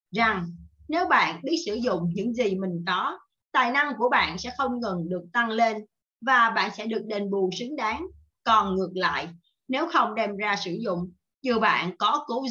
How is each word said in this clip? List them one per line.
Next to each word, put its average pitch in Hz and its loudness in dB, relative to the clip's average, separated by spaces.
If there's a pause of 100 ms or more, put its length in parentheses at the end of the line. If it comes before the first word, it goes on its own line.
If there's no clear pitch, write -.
(120)
rằng 190 0 (360)
nếu 339 0
bạn 175 2
biết 320 0
sử 403 -4
dụng 190 0
những 214 -2
gì 220 0
mình 180 -4
có, 220 -2 (320)
tài 247 2
năng 285 2
của 254 4
bạn 185 2
sẽ 240 -8
không 247 -2
ngừng 180 -2
được 180 -4 (100)
tăng 233 2
lên 220 0 (360)
và 240 4
bạn 208 0
sẽ 214 -8
được 220 -2
đền 202 -2
bù 190 2 (100)
xứng 247 -6
đáng. 262 -2 (360)
Còn 202 4
ngược 185 0
lại, 170 -2 (400)
nếu 277 -2
không 233 0
đem 208 -2
ra 202 0
sử 175 -4
dụng, 180 -2 (300)
dù 240 0
bạn 175 2
có 220 0
cố 254 -4